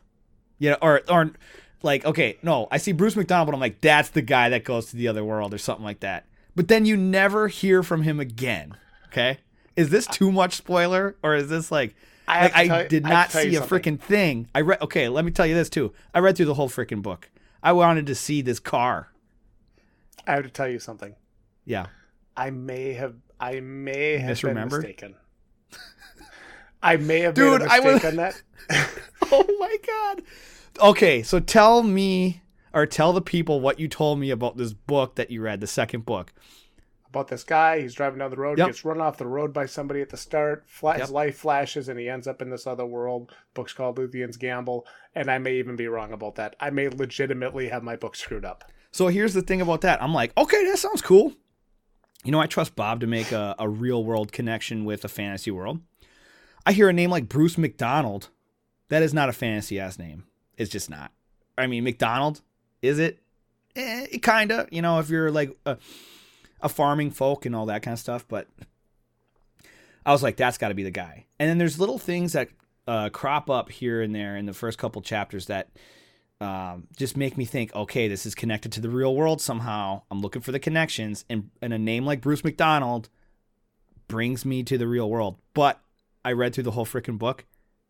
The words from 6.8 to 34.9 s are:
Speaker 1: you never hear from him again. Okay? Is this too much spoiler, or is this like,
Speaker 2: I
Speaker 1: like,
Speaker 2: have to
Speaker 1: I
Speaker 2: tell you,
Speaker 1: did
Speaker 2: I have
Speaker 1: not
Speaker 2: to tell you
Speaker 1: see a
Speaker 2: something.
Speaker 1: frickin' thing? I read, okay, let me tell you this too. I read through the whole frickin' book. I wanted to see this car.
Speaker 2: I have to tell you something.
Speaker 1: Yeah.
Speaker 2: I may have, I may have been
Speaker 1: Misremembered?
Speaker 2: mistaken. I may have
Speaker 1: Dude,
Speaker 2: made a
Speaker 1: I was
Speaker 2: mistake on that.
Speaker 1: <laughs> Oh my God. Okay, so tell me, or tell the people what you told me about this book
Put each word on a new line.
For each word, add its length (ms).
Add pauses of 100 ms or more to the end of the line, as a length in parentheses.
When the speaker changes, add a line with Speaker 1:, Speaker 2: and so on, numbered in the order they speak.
Speaker 1:
you 100
never 540
hear 340
from 200
him 160
again. 580 (300)
Okay? 320 (360)
Is 140
this 180
too 240
much 220
spoiler, 680
or 140
is 140
this 200
like, 260 (340)
Speaker 2:
I 140
Speaker 1:
like, 100
Speaker 2:
have 0
to 60
Speaker 1:
I 80
Speaker 2:
tell 160
you, 40
Speaker 1:
did 160
Speaker 2:
I 60
have 40
Speaker 1:
not 140
Speaker 2:
to 60
tell 100
you 80
Speaker 1:
see 60
a 20
Speaker 2:
something. 380
Speaker 1:
frickin' 20
thing? 560
I 60
read, 200
okay, 280
let 160
me 60
tell 140
you 80
this 160
too. 220 (220)
I 60
read 180
through 80
the 80
whole 160
frickin' 320
book. 280 (320)
I 120
wanted 340
to 80
see 260
this 200
car. 500 (1120)
Speaker 2:
I 100
have 100
to 40
tell 200
you 100
something. 340 (520)
Speaker 1:
Yeah. 220 (500)
Speaker 2:
I 140
may 420
have, 220 (220)
I 220
may 600
have 220
been 140
Speaker 1:
Misremembered? 160
Speaker 2:
mistaken. 440 (1700)
I 160
may 240
have 120
Speaker 1:
Dude, 280
Speaker 2:
made 60
a 60
Speaker 1:
I 60
was 160
Speaker 2:
mistake 160
on 60
that. 240 (280)
Speaker 1:
<laughs> 320 (300)
Oh 280
my 160 (100)
God. 360 (580)
Okay, 440
so 160
tell 420
me, 600 (320)
or 120
tell 260
the 120
people 360
what 200
you 80
told 320
me 100
about 260
this 160
book 440